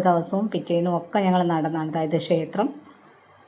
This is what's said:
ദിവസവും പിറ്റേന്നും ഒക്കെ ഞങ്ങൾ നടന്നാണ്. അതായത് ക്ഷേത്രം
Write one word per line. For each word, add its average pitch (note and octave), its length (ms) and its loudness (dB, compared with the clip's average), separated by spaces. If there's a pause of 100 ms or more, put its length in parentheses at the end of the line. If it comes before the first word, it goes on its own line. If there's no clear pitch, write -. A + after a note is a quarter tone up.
ദിവസവും F3 460 0
പിറ്റേന്നും E3+ 440 0
ഒക്കെ E3+ 280 -4
ഞങ്ങൾ F3+ 160 4 (120)
നടന്നാണ്. D#3 400 -2
അതായത് D#3+ 320 0
ക്ഷേത്രം E3 420 0 (800)